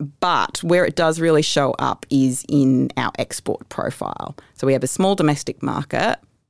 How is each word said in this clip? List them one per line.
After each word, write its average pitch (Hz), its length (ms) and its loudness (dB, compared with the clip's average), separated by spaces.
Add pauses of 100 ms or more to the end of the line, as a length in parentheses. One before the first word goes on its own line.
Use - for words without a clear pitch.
(200)
but 160 420 0
where 175 220 4
it - 120 -2
does 160 240 0
really 160 220 4
show 139 360 0
up - 320 -4
is 131 400 2
in 131 480 4
our 123 200 -2
export - 520 -6
profile. - 680 -8 (180)
So - 120 -4
we 135 80 4
have 135 100 0
a 131 40 -4
small 190 260 2
domestic 151 480 0
market, 127 560 -4 (320)